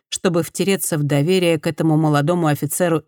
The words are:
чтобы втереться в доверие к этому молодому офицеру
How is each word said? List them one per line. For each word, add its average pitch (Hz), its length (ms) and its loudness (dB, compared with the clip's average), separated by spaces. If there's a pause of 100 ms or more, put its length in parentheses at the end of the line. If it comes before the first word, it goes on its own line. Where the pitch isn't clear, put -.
чтобы 170 340 -2
втереться 175 560 -2
в 147 60 0
доверие 165 540 2
к - 80 -6
этому 160 300 0
молодому 156 520 2
офицеру 151 600 -2